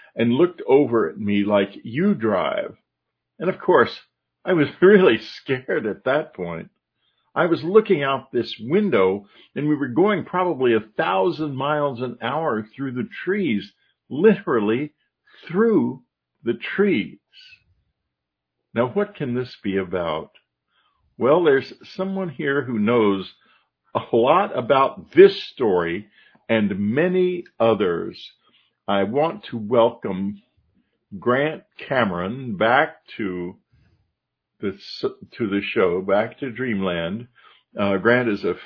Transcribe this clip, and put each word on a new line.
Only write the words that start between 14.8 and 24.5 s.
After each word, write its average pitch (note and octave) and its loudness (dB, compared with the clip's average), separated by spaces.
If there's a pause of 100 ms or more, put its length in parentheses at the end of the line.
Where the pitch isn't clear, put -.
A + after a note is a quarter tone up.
through E3+ 0 (400)
the A#2 -2
trees. C3+ -2 (1600)
Now, A#2+ 0
what G3+ -4
can B2+ -6
this B2 -6
be G2 -2
about? E2+ -4 (840)
Well, D3+ 2
there's C3+ 2 (220)
someone F#3+ -6
here C#3+ -4
who A#2+ -6
knows G#2 2 (640)
a - -4
lot E3 2